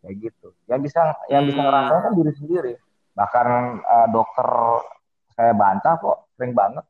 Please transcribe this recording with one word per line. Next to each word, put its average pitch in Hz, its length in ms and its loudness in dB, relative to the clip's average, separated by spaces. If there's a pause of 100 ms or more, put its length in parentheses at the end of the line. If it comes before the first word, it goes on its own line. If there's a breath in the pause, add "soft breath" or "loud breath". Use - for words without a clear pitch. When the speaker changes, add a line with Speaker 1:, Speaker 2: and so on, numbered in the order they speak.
Speaker 1:
Kayak 95 120 -16 (120)
gitu. - 200 -18 (200)
Yang 127 120 -2 (120)
bisa, - 80 -2 (320)
yang 143 160 2
bisa 139 100 -2
Speaker 2:
Hmm. 143 140 0
Speaker 1:
ngerasain 139 320 2
kan 226 100 -2
diri 160 220 2
sendiri. 147 380 -6 (420)
Bahkan, 120 320 0 (320)
eh, 117 320 4
dokter 113 360 0 (840)
saya 117 240 2
bantah 101 420 2
kok, - 200 -2 (180)
sering 123 180 -8
banget. 107 360 0